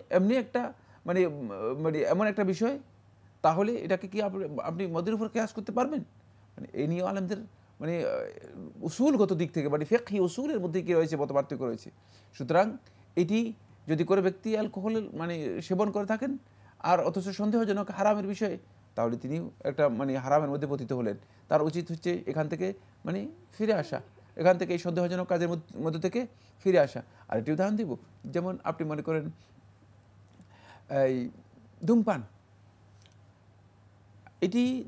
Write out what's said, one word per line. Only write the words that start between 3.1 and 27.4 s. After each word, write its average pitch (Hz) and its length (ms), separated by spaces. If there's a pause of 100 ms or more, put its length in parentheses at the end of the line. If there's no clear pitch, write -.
তাহলে 202 340
এটাকে 185 320
কি 208 140
আপ-, 185 380
আপনি 170 260
মদের 175 280
উপর 214 140
কেয়াস 220 240
করতে 214 200
পারবেন? 262 280 (560)
মানে - 160
এই 143 140
নিয়েও 175 200
আলেমদের 196 300 (440)
মানে, 165 240
আহ, - 60 (720)
উসুলগত 220 520
দিক 160 200
থেকে 147 160
মানে 151 160
ফিকহি 208 360
উসুলের 247 400
মধ্যে 175 220
কি 175 120
রয়েছে, 160 220
মতপার্থক্য 139 480
রয়েছে। 113 260 (420)
সুতরাং 175 440 (400)
এটি 220 360 (360)
যদি 160 160
করে 196 160
ব্যক্তি 190 320
অ্যালকোহল 214 640
মানে 160 480
সেবন 185 280
করে 202 160
থাকেন 254 320 (400)
আর 175 220
অথচ 175 280
সন্দেহজনক 208 600
হারামের 202 360
বিষয়ে, 196 320 (360)
তাহলে 117 220
তিনি 156 340 (140)
একটা 143 240
মানে 131 280
হারামের 139 340
মধ্যে 143 160
পতিত 139 260
হলেন। 117 240 (320)
তার 151 140
উচিত 165 300
হচ্ছে 175 340
এখান 156 220
থেকে 180 240 (320)
মানে 202 240 (300)
ফিরে 214 160
আসা, 147 260 (360)
এখান 180 220
থেকে 175 140
এই 175 60
সন্দেহজনক 175 500
কাজের 175 200
মধ্য-, 165 300
মধ্য 160 220
থেকে 226 260 (360)
ফিরে 185 160
আসা। 135 240 (260)
আর - 100
একটি 131 140